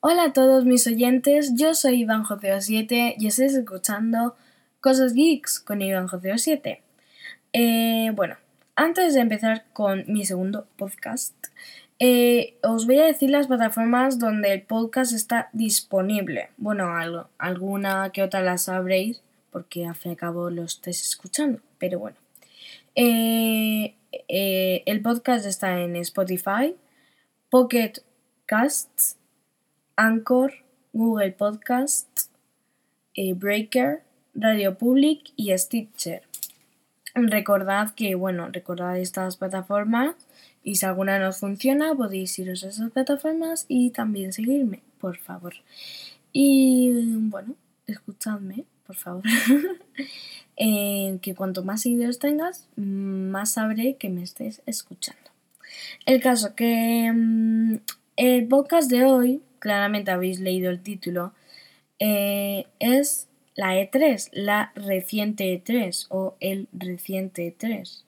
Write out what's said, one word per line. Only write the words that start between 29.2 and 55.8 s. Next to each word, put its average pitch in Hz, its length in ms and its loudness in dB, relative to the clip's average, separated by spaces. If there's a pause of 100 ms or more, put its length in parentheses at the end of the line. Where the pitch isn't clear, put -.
Anchor, 226 580 2 (400)
Google 220 380 0
Podcasts, 233 960 -4 (840)
eh, 190 200 -2
Breaker, 220 680 -2 (320)
Radio 208 440 0
Public 277 580 2
y 202 220 -4
Stitcher. - 640 -6 (920)
Recordad 208 800 0
que, 202 200 -2
bueno, 180 360 -4
recordad 180 480 -6
estas 185 380 -6
plataformas 208 800 -2 (500)
y 196 120 -6
si 196 100 0
alguna 196 320 0
no 190 100 0
os 190 100 -8
funciona 269 560 0
podéis 190 440 -6
iros 185 260 -8
a 190 40 -12
esas 220 240 -6
plataformas 320 760 -2
y 247 220 2
también 208 420 -4
seguirme, 233 480 -2 (180)
por 180 200 -8
favor. 175 340 -16 (800)
Y, 262 600 6 (360)
bueno, 208 280 -10 (300)
escuchadme, 208 800 -10 (220)
por 185 100 -16
favor. 180 320 -10
<laughs> 220 40 4 (1300)
Eh, 202 600 -2
que 190 120 -8
cuanto 185 300 -6
más 208 160 -4
seguidores 240 380 0
tengas, 302 580 -4
más 196 760 -4
sabré 220 440 -2
que 202 140 -8
me 180 120 -6
estés 220 440 -12
escuchando. - 640 -12 (760)